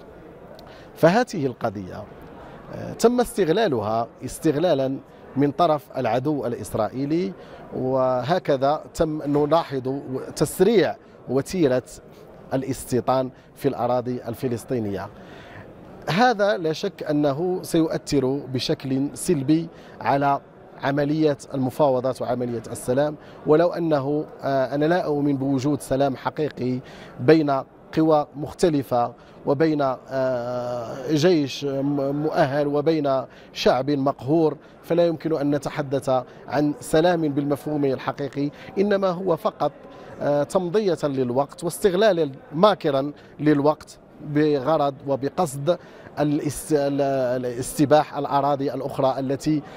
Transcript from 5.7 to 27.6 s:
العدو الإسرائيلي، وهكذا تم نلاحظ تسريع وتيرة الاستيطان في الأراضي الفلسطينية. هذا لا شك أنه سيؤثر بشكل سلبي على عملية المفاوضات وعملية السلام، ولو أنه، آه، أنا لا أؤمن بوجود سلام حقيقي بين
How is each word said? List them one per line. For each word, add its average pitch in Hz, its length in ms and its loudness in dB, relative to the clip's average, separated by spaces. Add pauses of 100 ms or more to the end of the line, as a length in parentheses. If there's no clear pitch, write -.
العدو 131 480 0
الإسرائيلي، 120 880 -2 (420)
وهكذا 131 1080 0 (100)
تم 156 320 -2
نلاحظ 143 680 0 (420)
تسريع 165 600 4 (340)
وتيرة 131 540 2 (680)
الاستيطان 131 760 0 (260)
في - 120 -4
الأراضي 123 600 0
الفلسطينية. 107 840 -4 (1000)
هذا 208 480 2
لا 160 160 0
شك 190 300 -6
أنه 151 580 0
سيؤثر 147 800 0 (140)
بشكل 135 600 -2
سلبي 160 540 2 (340)
على 139 380 2 (440)
عملية 143 540 2 (160)
المفاوضات 131 680 0
وعملية 120 500 -4
السلام، 139 440 -2 (320)
ولو 160 220 6
أنه، 151 560 0 (160)
آه، 135 340 0
أنا 147 100 2
لا 170 200 2
أؤمن 143 320 0
بوجود 135 440 0
سلام 135 340 0
حقيقي 127 640 -4 (400)
بين 143 420 4 (360)